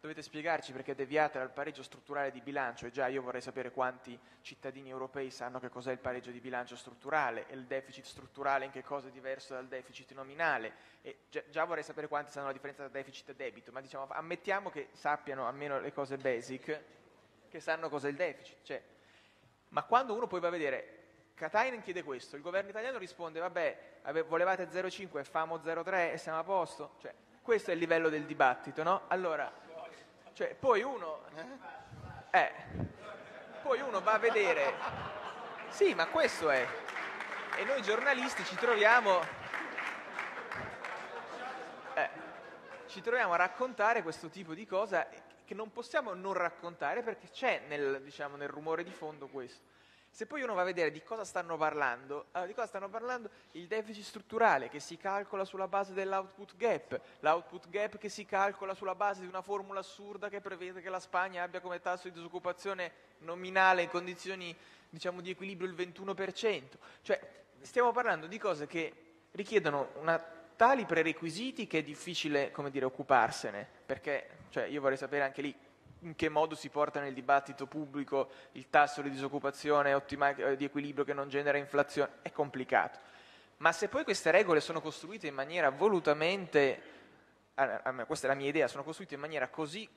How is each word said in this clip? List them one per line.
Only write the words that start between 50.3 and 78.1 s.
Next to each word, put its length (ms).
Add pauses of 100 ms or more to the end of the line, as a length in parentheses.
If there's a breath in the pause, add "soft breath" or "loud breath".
uno 120
va 80
a 20
vedere 260
di 120
cosa 220
stanno 320
parlando, 760
allora, 160
di 60
cosa 120
stanno 220
parlando? 400 (240 loud breath)
Il 140
deficit 360
strutturale 680
che 120
si 160
calcola 480
sulla 240
base 240
dell'output 640
gap, 420 (220 loud breath)
l'output 480
gap 300
che 100
si 160
calcola 500
sulla 200
base 260
di 60
una 160
formula 380
assurda 480
che 120
prevede 400
che 80
la 100
Spagna 440
abbia 180
come 200
tasso 280
di 60
disoccupazione 760 (280 loud breath)
nominale 640
in 80
condizioni, 640 (320 loud breath)
diciamo, 320
di 100
equilibrio 380
il 60
ventuno 400
per 180
cento. 460 (240 loud breath)
Cioè, 180 (400)
stiamo 320
parlando 340
di 120
cose 280
che 260 (400)
richiedono 640
una, 220 (380)
tali 300
prerequisiti 800
che 120
è 40
difficile, 680
come 200
dire, 160
occuparsene, 840 (160)
perché, 460 (180)
cioè, 160
io 160
vorrei 160
sapere 280
anche 180
lì 140 (440)
in 140
che 140
modo 260
si 140
porta 320
nel 120
dibattito 540
pubblico 640 (220 loud breath)